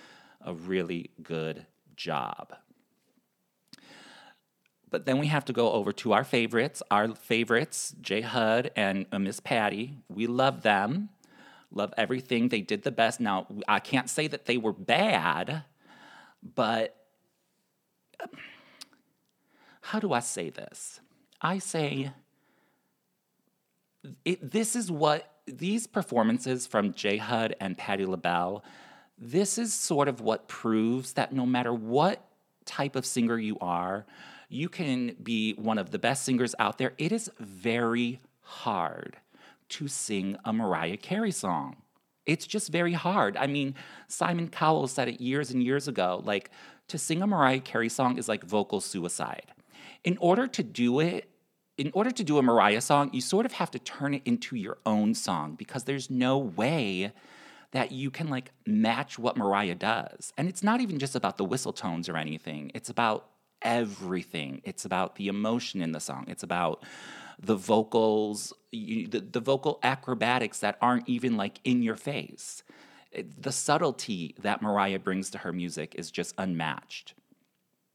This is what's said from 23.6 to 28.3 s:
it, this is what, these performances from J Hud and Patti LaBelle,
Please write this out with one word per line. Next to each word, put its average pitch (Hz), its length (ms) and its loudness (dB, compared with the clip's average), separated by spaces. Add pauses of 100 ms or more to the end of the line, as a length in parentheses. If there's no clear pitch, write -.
it, 170 280 -4
this 220 240 0
is 196 160 -2
what, 151 560 0
these 180 400 -2
performances 123 800 2
from 104 260 2
J 104 220 0
Hud 113 440 0
and 95 160 -4
Patti 98 300 -2
LaBelle, 90 560 0 (560)